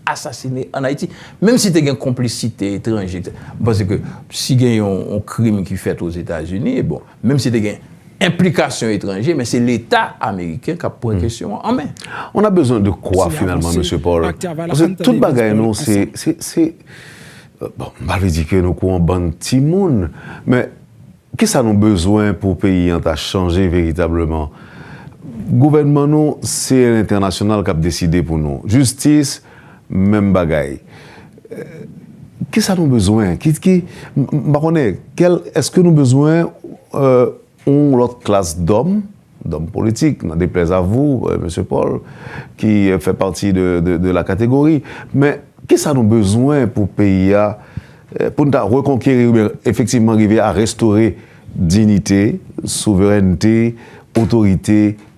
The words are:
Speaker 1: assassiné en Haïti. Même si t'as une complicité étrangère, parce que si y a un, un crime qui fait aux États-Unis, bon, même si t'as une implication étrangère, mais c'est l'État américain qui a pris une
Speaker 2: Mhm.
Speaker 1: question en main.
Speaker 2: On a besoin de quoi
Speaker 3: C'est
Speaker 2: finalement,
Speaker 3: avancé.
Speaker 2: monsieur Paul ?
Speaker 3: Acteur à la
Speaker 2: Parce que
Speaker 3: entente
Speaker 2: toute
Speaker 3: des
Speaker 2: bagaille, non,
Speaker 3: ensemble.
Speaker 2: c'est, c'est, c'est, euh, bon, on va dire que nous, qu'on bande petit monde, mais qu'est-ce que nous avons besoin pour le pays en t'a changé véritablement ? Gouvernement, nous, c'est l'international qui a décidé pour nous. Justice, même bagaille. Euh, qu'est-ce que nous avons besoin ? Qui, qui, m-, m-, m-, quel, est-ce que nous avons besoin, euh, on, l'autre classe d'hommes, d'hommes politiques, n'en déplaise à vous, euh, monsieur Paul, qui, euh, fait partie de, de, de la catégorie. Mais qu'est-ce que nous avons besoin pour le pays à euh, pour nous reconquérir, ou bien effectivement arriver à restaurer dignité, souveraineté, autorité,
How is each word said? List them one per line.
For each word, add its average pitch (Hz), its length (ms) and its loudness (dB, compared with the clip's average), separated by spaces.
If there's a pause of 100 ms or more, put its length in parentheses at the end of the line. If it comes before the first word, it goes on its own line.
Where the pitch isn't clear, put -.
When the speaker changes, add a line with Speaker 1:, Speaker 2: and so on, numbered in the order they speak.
Speaker 1:
assassiné 131 680 -8
en 139 100 -6
Haïti. 147 260 -4 (320)
Même 233 160 2
si 208 140 0
t'as 165 80 2
une 139 160 0
complicité 120 800 -6
étrangère, 98 460 -6 (420)
parce 107 200 0
que 95 160 -2 (300)
si - 260 -4
y 120 240 2
a 104 40 0
un, 98 320 -4
un 107 100 -2
crime 107 380 -2
qui 92 120 -8
fait 92 260 -6
aux 87 80 -4
États-Unis, 90 760 -6
bon, 73 180 -6 (220)
même 139 160 2
si 123 120 -2
t'as 120 60 0
une 104 180 -4 (460)
implication 160 680 0
étrangère, 104 460 -2
mais 131 100 -2
c'est 123 140 -2
l'État 123 600 0
américain 92 560 -6
qui - 100 -10
a - 40 -2
pris - 220 -8
une 104 40 -2
Speaker 2:
Mhm. 92 60 0
Speaker 1:
question - 440 -6
en 220 80 0
main. 254 140 -4 (460)
Speaker 2:
On 202 100 0
a 214 60 4
besoin 131 300 2
de 101 100 2
quoi 92 400 0
Speaker 3:
C'est 80 80 -6
Speaker 2:
finalement, 87 260 -2
Speaker 3:
avancé. 85 160 -2
Speaker 2:
monsieur 87 200 -2
Paul ? 85 260 0
Speaker 3:
Acteur 85 260 -6
à 156 40 -10
la 165 120 -8
Speaker 2:
Parce 143 120 -2
que 165 60 6
Speaker 3:
entente 185 120 -2
Speaker 2:
toute 214 160 2
Speaker 3:
des - 60 0
Speaker 2:
bagaille, 123 360 2
non, 110 140 2
Speaker 3:
ensemble. 104 220 -4
Speaker 2:
c'est, 98 220 2
c'est, - 300 -6
c'est, 165 320 -2 (840)
euh, - 160 -10
bon, - 100 -12 (140)
on 62 40 -10
va 90 140 -4
dire 82 280 0
que 98 100 0
nous, 90 160 0
qu'on 92 260 -2
bande 87 360 0
petit - 240 -2
monde, 147 500 0 (360)
mais 127 240 0 (680)
qu'est-ce 214 220 2
que 131 60 2
nous 110 80 2
avons 104 60 4
besoin 104 560 2
pour 95 180 -2
le 85 60 -2
pays 90 360 2
en 82 80 -2
t'a 80 140 0
changé 90 520 0
véritablement ? 82 840 -2 (1000)
Gouvernement, 143 580 4
nous, 151 360 2
c'est 127 480 2
l'international 101 720 0
qui 98 80 -2
a - 20 0
décidé 82 500 0
pour 80 140 -4
nous. 73 280 -4
Justice, 143 800 2 (460)
même 101 420 2
bagaille. 78 480 0 (720)
Euh, - 120 -12 (880)
qu'est-ce 214 160 0
que 185 100 0
nous 180 60 0
avons 147 100 2
besoin ? 104 420 2
Qui, 156 180 0
qui, 185 300 2 (320)
m-, 139 160 0
m-, 151 460 0
m-, 113 180 0 (180)
quel, 175 260 2 (140)
est-ce 151 160 -2
que 185 120 2
nous 175 60 6
avons 165 100 6
besoin, 147 540 4 (420)
euh, 127 380 4 (340)
on, 143 300 4
l'autre 120 240 0
classe 95 400 -2
d'hommes, 127 440 0 (400)
d'hommes 80 240 -6
politiques, 117 560 -2
n'en 80 120 -4
déplaise 85 360 0
à 92 100 2
vous, 123 480 0
euh, 87 80 0
monsieur 85 260 -4
Paul, - 380 -2 (560)
qui, 104 340 2
euh, 92 80 2
fait 92 140 -2
partie 95 400 -2
de, 90 300 0
de, 87 140 0
de 90 120 0
la 87 140 0
catégorie. 131 600 0 (300)
Mais 143 280 0 (260)
qu'est-ce 339 180 2
que 156 80 0
nous 131 80 2
avons 107 80 4
besoin 113 580 2
pour 104 160 -2
le 92 60 -2
pays 95 440 2
à 104 260 2 (600)
euh, - 80 0
pour 151 160 0
nous 139 60 2
reconquérir, 123 800 2
ou 117 40 4
bien 110 160 4 (160)
effectivement 113 480 2
arriver 110 260 4
à 104 120 2
restaurer 107 680 2 (380)
dignité, 101 840 2 (220)
souveraineté, 104 1120 2 (420)
autorité, 104 800 2 (200)